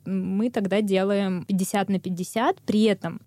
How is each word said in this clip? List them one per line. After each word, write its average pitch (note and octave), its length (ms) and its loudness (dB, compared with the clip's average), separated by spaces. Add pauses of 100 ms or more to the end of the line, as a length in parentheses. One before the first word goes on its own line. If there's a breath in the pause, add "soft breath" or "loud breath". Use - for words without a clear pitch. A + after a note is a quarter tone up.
мы F#3+ 460 -2
тогда G3+ 300 0
делаем F#3+ 640 0
пятьдесят G3 440 0
на F#3+ 100 2
пятьдесят. F#3 580 -2 (100)
При G#3+ 160 2
этом G3 440 0